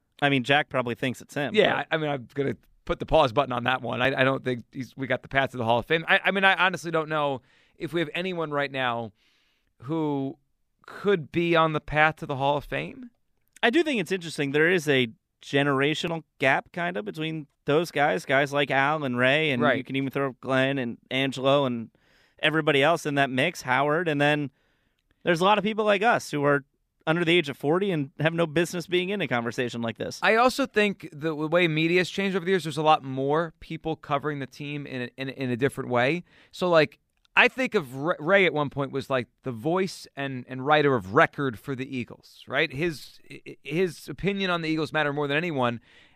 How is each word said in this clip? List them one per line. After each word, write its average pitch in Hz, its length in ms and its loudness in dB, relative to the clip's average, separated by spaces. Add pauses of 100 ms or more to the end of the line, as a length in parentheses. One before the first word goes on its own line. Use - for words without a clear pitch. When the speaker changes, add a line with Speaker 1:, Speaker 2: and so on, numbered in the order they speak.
(220)
Speaker 1:
I 143 60 4
mean, 135 160 2
Jack 143 240 2
probably 120 260 -2
thinks 127 260 -4
it's - 140 -20
him, 143 200 -4
Speaker 2:
Yeah, 208 200 4
Speaker 1:
but 139 160 -4
Speaker 2:
I, - 40 0
I 165 40 0
mean, 151 120 -2
I'm 127 240 -8
gonna 135 220 -2 (280)
put - 160 -4
the - 60 -6
pause 143 260 4
button 127 200 0
on 120 120 -4
that 131 180 0
one. 120 180 -6
I, 135 200 2
I 131 40 4
don't 135 200 0
think 123 260 -2
he's, 127 260 -12
we 135 100 -8
got 123 160 -2
the - 60 -20
path 135 220 0
to 120 60 -12
the 123 80 -4
Hall 117 140 4
of 110 80 -4
Fame. 160 220 0
I, 185 160 4
I 185 60 2
mean, 190 140 2
I 190 100 8
honestly 175 360 -2
don't 160 180 -2
know 143 340 -2 (340)
if 170 160 -10
we 170 80 -2
have 156 140 -2
anyone 170 360 -4
right 143 200 -2
now 120 420 -2 (720)
who 143 560 -4 (480)
could 180 460 -2
be 170 240 2
on 160 160 4
the 151 80 -4
path 151 360 0
to 160 100 -14
the 143 100 -4
Hall 139 200 0
of 139 80 -6
Fame. 170 460 -10 (520)
Speaker 1:
I 233 80 4
do 320 120 2
think 285 180 -2
it's 170 120 -4
interesting. 156 400 -4
There 156 180 4
is 160 180 2
a 131 200 4 (340)
generational 147 800 0 (160)
gap, 139 340 0
kind 175 240 -6
of, 208 80 -6
between 160 420 -8 (200)
those 151 240 2
guys, 156 340 0
guys 139 280 0
like 143 180 0
Al 143 340 0
and 123 140 -2
Ray, 143 320 4
and 127 120 0
Speaker 2:
Right. 139 140 4
Speaker 1:
you 131 80 -6
can 135 120 -8
even 135 140 -2
throw 139 300 -2
Glenn 131 380 0
and 117 180 -6 (140)
Angelo 135 560 2
and 117 240 -4 (480)
everybody 151 440 2
else 160 220 4
in 143 120 -2
that 139 120 2
mix, 131 340 -2
Howard, 147 460 0
and 147 100 0
then 147 320 2 (760)
there's 170 160 2
a 185 40 4
lot 208 140 6
of 180 60 0
people 214 200 0
like 202 180 2
us 214 280 2
who 147 140 -2
are 143 200 2 (420)
under 165 180 2
the 170 120 4
age 151 120 2
of 131 80 -10
forty 185 340 0
and 147 200 -2 (100)
have 165 140 2
no 165 120 0
business 160 400 -2
being 180 220 -2
in 208 120 -6
a 147 80 -4
conversation 120 540 -4
like 117 140 -4
this. - 260 -8
Speaker 2:
I 202 140 4
also 247 300 2
think 208 440 0
the 156 200 -4
w-, 151 180 -4
way 175 180 4
media 165 340 2
has 160 100 -2
changed 196 260 -4
over 170 80 -4
the 185 60 -2
years, 185 140 0
there's 147 120 -6
a 156 60 -2
lot 156 200 4
more 139 580 -2
people 160 360 -8
covering 143 440 -4
the 131 60 -8
team 143 400 -10
in 127 160 -8
a, 120 140 -8
in, 135 140 -8
in 131 200 -4
a 123 60 0
different 127 340 -2
way. 131 340 0 (280)
So, 180 160 -2
like, 160 300 4 (360)
I 226 140 6
think 247 260 -2
of 135 200 -2
Ra-, 147 240 -4
Ray 190 260 2
at 160 80 2
one 147 160 -2
point 135 240 -6
was, 135 160 -6
like, 127 200 -2 (140)
the 131 100 -8
voice 160 540 -4 (100)
and, 135 320 -8
and 131 180 -10
writer 147 280 4
of 98 200 -2
record 139 440 2
for 139 160 -10
the 131 220 -8
Eagles, - 500 -12
right? 143 240 0
His, 143 500 -6 (100)
i-, 143 160 -18
i-, 139 160 -16
his 160 460 -2
opinion 190 420 -2
on 170 100 0
the 160 80 -2
Eagles 156 240 0
mattered 147 220 0
more 143 140 -2
than 143 100 0
anyone, 131 420 0 (360)